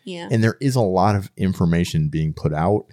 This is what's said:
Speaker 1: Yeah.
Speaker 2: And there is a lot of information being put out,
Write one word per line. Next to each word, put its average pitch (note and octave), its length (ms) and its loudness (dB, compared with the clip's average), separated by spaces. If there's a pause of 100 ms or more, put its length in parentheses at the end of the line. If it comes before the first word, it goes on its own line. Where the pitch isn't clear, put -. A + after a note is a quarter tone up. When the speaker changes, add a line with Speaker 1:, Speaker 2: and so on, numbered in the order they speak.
Speaker 1:
Yeah. F3 280 -12
Speaker 2:
And A2+ 120 2
there A2+ 180 2
is C3 140 0
a C3 60 2
lot F#2+ 340 2
of G2 200 -4
information E2+ 760 0
being D#2 240 -2
put D2+ 200 -4
out, F2 400 0